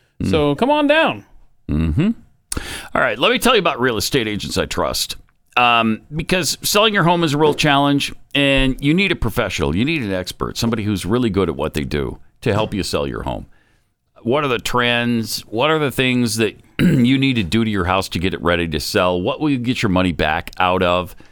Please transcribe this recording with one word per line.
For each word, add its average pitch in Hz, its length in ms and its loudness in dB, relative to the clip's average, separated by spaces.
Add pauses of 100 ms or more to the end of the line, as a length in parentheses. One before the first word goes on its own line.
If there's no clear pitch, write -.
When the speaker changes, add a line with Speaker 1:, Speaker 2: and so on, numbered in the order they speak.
(220)
Speaker 1:
Mm. 185 80 0
Speaker 2:
So 147 260 2
come 247 140 2
on 294 180 2
down. 277 360 2 (460)
Speaker 1:
Mm-hmm. 80 400 0 (840)
All 165 60 2
right, 120 180 2
let 175 120 2
me 254 80 0
tell 254 160 2
you 214 60 4
about 160 200 0
Real 123 160 2
Estate 110 320 0
Agents 95 300 -4
I 80 80 0
Trust. - 500 -4 (400)
Um, 117 460 2 (120)
because 160 480 -2
selling 214 320 2
your 202 100 4
home 170 200 4
is 143 100 0
a 147 40 0
real 151 160 4
challenge, 143 580 2 (220)
and 135 460 2
you 143 140 2
need 190 160 2
a 170 60 -2
professional. 95 580 -2
You 104 100 0
need 151 180 -2
an 98 100 -4
expert, 90 440 -6
somebody 110 280 -2
who's 101 220 -2
really 117 240 0
good 92 180 2
at 73 80 -4
what 73 180 -4
they 76 100 -2
do 67 340 -4 (240)
to 113 100 0
help 107 220 -2
you 95 80 -2
sell 76 240 -4
your 57 160 -6
home. 55 240 -8 (760)
What 135 220 0
are 143 40 0
the 120 100 0
trends? 120 840 -2
What 127 280 0
are 160 80 2
the 147 120 -2
things 123 460 0
that 110 320 -2
<clears throat> - 100 -8
you 135 400 4
need 135 160 0
to 113 80 0
do 107 220 0
to 110 60 -2
your 98 160 -2
house 95 240 0
to - 80 -4
get 90 160 -2
it - 80 -8
ready 85 260 0
to 76 120 -4
sell? 90 400 0
What 127 200 -4
will 151 100 0
you 135 80 0
get 120 240 -4
your 110 80 2
money 92 220 2
back 78 460 -2
out 92 240 2
of? 87 340 0 (160)